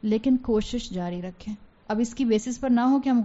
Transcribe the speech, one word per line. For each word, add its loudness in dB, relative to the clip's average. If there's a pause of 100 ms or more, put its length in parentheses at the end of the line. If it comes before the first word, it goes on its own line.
لیکن 2
کوشش -2
جاری -8
رکھیں۔ -12 (340)
اب -2
اس -2
کی -2
basis 0
پر -2
نہ 6
ہو 4
کہ -2
ہم 4